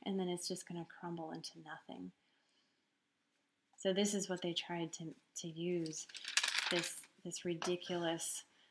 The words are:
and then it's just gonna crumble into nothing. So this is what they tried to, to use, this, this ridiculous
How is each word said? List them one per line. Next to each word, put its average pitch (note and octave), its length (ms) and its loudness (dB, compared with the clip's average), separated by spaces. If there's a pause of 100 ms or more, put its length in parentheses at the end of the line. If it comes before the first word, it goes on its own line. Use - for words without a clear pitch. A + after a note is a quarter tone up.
and F#3+ 160 2
then F3+ 80 2
it's F3 180 0
just - 220 -4
gonna E3+ 180 -4 (140)
crumble E3 320 -4
into D#3+ 200 -8 (120)
nothing. E3 480 -10 (1700)
So F#3+ 160 4
this G3+ 180 6
is F#3 160 2
what F3+ 140 0
they F3 100 2
tried E3+ 420 0
to, E3 100 -8 (360)
to E3+ 80 -4
use, E3 580 0 (640)
this, E3+ 260 2 (280)
this F3 220 -4
ridiculous F3 960 2 (280)